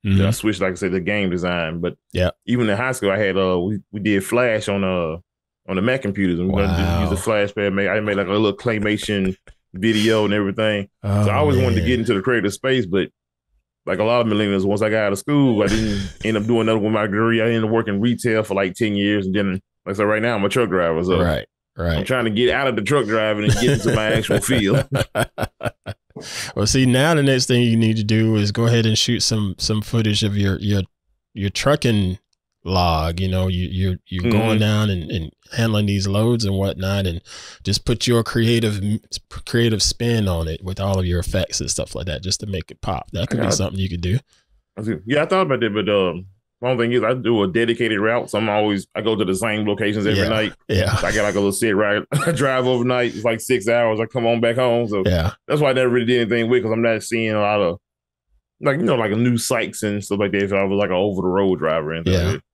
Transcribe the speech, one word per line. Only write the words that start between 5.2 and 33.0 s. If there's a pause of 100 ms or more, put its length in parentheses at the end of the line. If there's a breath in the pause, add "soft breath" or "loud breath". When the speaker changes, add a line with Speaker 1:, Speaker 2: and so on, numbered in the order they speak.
Speaker 1:
on
the
Mac
computers,
and
we
gonna
just
use
the
Speaker 2:
Wow.
Speaker 1:
Flash
pad.
Made,
I
made,
like,
a
little
claymation (380)
video
and
everything. (160)
Speaker 2:
Oh,
Speaker 1:
So
I
always
wanted
to
Speaker 2:
man.
Speaker 1:
get
into
the
creative
space,
but (760)
like
a
lot
of
millennials,
once
I
got
out
of
school,
I
didn't
Speaker 2:
<laughs>
Speaker 1:
end
up
doing
nothing
with
my
degree.
I
ended
up
working
retail
for,
like,
ten
years,
and
then,
like (260)
I
said,
right
now
I'm
a
truck
driver.
So
Speaker 2:
Right, (300)
right.
Speaker 1:
I'm
trying
to
get
out
of
the
truck
driving
and
get (100)
into
my
actual
field.
Speaker 2:
<laughs> (1600 loud breath)
Well,
see,
now
the
next
thing
you
need
to
do
is
go
ahead
and
shoot
some,
some
footage
of
your,
your, (520)
your
trucking (460)
log.